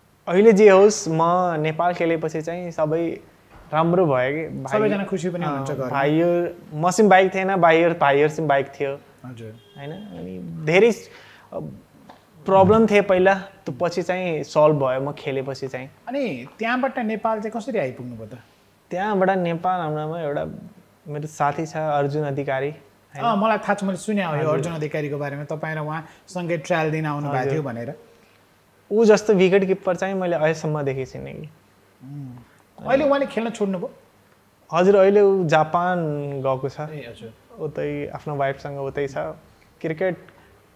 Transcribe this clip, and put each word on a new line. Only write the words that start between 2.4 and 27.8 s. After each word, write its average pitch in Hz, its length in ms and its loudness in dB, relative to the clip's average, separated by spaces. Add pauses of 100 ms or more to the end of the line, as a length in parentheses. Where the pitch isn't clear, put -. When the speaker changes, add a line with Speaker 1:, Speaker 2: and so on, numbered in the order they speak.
Speaker 1:
चाहिँ 170 300 -10
सबै 165 480 -2 (540)
राम्रो 170 320 2
भयो 131 260 2
कि। 147 300 -8
भाइ 135 180 -2
Speaker 2:
सबैजना 202 240 0
खुसी 185 260 -6
पनि 170 140 -6
Speaker 1:
अँ, 151 60 -4
Speaker 2:
हुनुहुन्छ 139 220 -6
घरमा। 131 180 -6
Speaker 1:
भाइहरू, 156 880 0
मसित 180 260 2
बाइक 190 300 6
थिएन, 190 200 0
भाइहरू, 170 400 4
भाइहरूसित 151 500 2
बाइक 139 220 2
थियो। 139 320 -6 (260)
Speaker 2:
हजुर। 113 340 -16 (180)
Speaker 1:
होइन? 143 140 -14
अनि 180 760 -12
धेरै, 202 260 6
अ, - 680 -14 (840)
Problem 190 420 6
थिए 208 140 4
पहिला, 190 320 4
त्यो 180 480 -10
पछि 175 200 -2
चाहिँ 175 420 -4
solve 151 320 4
भयो, 131 260 0
म 143 100 -4
खेलेपछि 135 560 -6
चाहिँ। 131 220 -12 (180)
Speaker 2:
अनि 202 400 -6 (120)
त्यहाँबाट 247 400 -2
नेपाल 220 420 -2
चाहिँ 214 200 -8
कसरी 226 180 -4
आइपुग्नु 123 360 -6
भयो 110 100 -14
त? 113 140 -18 (500)
Speaker 1:
त्यहाँबाट 190 400 0
नेपाल 180 500 -2
हाम्रोमा 156 420 -6
एउटा 151 240 -4 (600)
मेरो 151 200 -8
साथी 151 380 -2
छ, 156 120 -10
अर्जुन 147 460 -2
अधिकारी, 139 460 -4
होइन? - 560 -12
Speaker 2:
अँ, 220 120 0
मलाई 214 200 2
थाहा 202 160 -2
छ, 196 100 -4
मैले 190 140 -2
सुने 208 260 -4
हो 160 120 -4
यो 147 60 -2
Speaker 1:
हजुर। 156 120 0
Speaker 2:
अर्जुन 165 200 -2
अधिकारीको 151 440 -6
बारेमा, 143 260 -8
तपाईँ 156 320 -8
र 156 40 -6
उहाँ 156 280 -8 (200)
सँगै 175 300 -4
trial 160 340 -2
दिन 156 140 -2
आउनु 147 220 -4
भएको 139 120 -2
Speaker 1:
हजुर। 135 140 -2
Speaker 2:
थियो 151 100 -2
भनेर। 120 320 -8 (960)